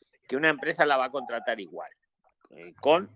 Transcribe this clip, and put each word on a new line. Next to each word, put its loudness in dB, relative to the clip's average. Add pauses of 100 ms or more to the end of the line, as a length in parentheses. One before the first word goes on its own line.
(280)
que -2
una 2
empresa 0
la 4
va 0
a -6
contratar -4
igual, -14 (600)
eh, -20
con 4